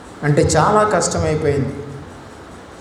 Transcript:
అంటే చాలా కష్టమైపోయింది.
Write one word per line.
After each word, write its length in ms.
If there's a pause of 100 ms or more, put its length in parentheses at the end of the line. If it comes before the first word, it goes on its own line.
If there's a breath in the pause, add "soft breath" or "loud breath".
(240)
అంటే 180
చాలా 420
కష్టమైపోయింది. 880 (1080)